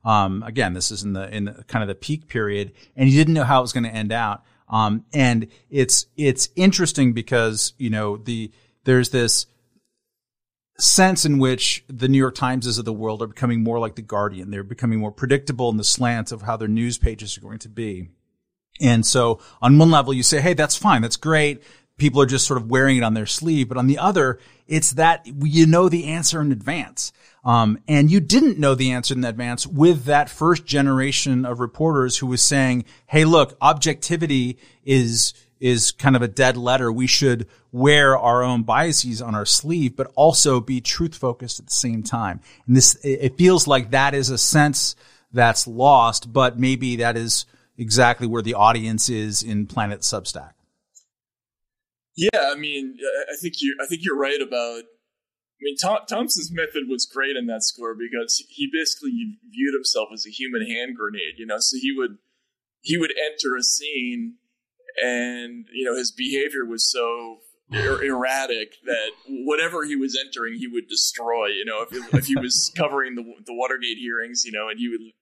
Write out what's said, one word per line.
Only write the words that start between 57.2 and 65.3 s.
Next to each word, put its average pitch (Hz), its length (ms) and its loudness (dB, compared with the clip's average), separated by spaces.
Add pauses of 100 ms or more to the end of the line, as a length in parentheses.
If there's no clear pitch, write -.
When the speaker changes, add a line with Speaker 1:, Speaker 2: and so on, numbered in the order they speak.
Speaker 2:
in 120 100 -6
that 110 160 -6
score 113 320 -6
because 117 560 -6
he 143 200 -8
basically 151 420 -6 (380)
viewed 135 240 -4
himself 123 380 -4
as 107 140 -12
a 107 40 -20
human 120 360 -8
hand 120 300 -8
grenade, 104 420 -10
you 113 80 -16
know, 107 120 -6
so 131 220 -4
he 135 160 -4
would, 117 220 -6 (640)
he 165 160 -4
would 156 140 -4 (200)
enter 135 240 -6
a 123 60 -6
scene 123 720 -6 (680)
and, 120 720 -6